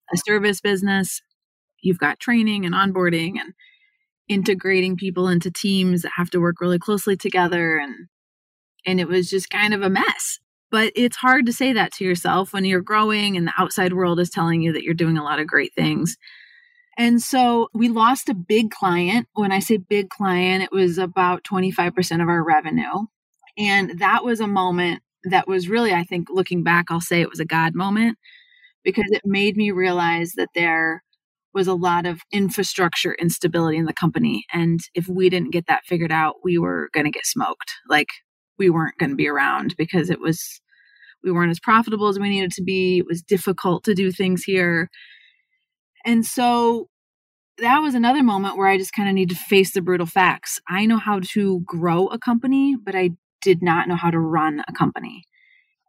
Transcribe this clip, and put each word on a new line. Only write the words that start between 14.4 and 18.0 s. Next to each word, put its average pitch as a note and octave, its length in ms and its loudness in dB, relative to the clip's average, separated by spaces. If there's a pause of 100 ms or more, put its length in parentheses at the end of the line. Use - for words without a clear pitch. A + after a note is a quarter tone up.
you D#3+ 120 0
that D3+ 100 -4
you're E3+ 120 -2
doing E3 220 2
a D3 80 -4
lot D3 140 -4
of D#3 80 -4
great C#3+ 280 0
things. D#3 420 -2 (840)
And A#3 240 4
so A#3+ 500 2
we A#3 160 2
lost A3+ 400 4